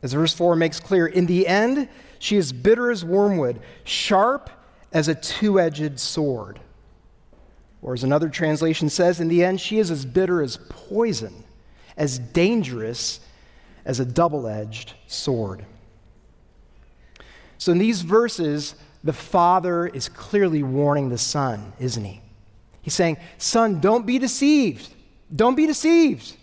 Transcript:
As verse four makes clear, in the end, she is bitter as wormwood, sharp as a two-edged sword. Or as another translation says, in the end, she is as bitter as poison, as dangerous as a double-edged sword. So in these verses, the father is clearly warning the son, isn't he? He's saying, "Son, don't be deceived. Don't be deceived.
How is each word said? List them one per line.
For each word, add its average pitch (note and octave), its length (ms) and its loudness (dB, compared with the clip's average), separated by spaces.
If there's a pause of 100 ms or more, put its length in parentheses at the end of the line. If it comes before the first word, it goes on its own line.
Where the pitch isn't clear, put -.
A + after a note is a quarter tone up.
As B2+ 100 -6
verse D#3+ 220 0
four F3 200 2
makes E3 240 0
clear, F3+ 280 2
in F3+ 200 0
the F3+ 200 2
end, A#3+ 420 0 (300)
she - 180 0
is D3+ 160 0
bitter A3+ 380 2
as F#3+ 140 -4
wormwood, E3+ 560 0 (240)
sharp A3 640 0 (420)
as D#3 160 2
a E3 60 0
two-edged D#3 840 0
sword. A#2+ 640 -6 (1200)
Or B2+ 140 -8
as B2 100 -6
another D3+ 240 2
translation D#3 600 0
says, F3 280 2
in E3 100 -2
the E3+ 140 4
end, F#3 180 2
she G#3+ 180 -2
is F#3+ 120 0
as C#3 140 -6
bitter F3+ 380 0
as B2 160 -6 (100)
poison, F#3 760 -6 (520)
as C3+ 220 -2
dangerous B2+ 1000 -2 (640)
as B2+ 160 -4
a C3 40 0
double-edged A#2+ 880 -4 (140)
sword. A2 580 -6 (1900)
So F3+ 140 0
in E3+ 60 4
these G#3 240 2
verses, E3 720 0 (300)
the - 80 -2
father F3 720 2
is C3+ 220 -8
clearly F3 540 0
warning C#3 460 0
the A#2+ 100 -4
son, A2 640 -4
isn't A#2 240 -4
he? F#2+ 160 -12 (640)
He's - 120 -8
saying, E3+ 220 0 (220)
"Son, G#3+ 420 0
don't G#3+ 260 2
be B3 120 0
deceived. C4+ 760 0 (400)
Don't A#3+ 220 2
be D#4 100 4
deceived. D#4 760 2